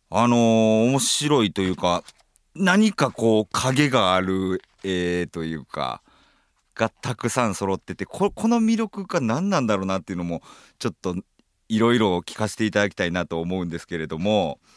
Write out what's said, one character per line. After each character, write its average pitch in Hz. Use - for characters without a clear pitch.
あ 110
の 120
ー、 113
面 135
白 147
い 104
と -
い 95
う 90
か、 87
何 196
か 135
こ 110
う 107
影 135
が 104
あ 92
る 95
絵 90
と 85
い 80
う 71
か、 64
が 113
た -
く -
さ 120
ん 101
揃 95
っ 90
て -
て、 95
こ-、 196
こ -
の 233
魅 226
力 202
が 180
何 139
な 180
ん 123
だ 107
ろ 95
う 95
な 95
っ 87
て 95
い -
う -
の 87
も、 85
ち -
ょ -
っ 82
と 90
い 110
ろ 113
い 123
ろ 101
聞 -
か 110
せ -
て 113
い 107
た 104
だ 104
き 90
た 95
い 85
な 87
と 82
思 92
う 90
ん -
で 82
す -
け 87
れ 80
ど 80
も、 92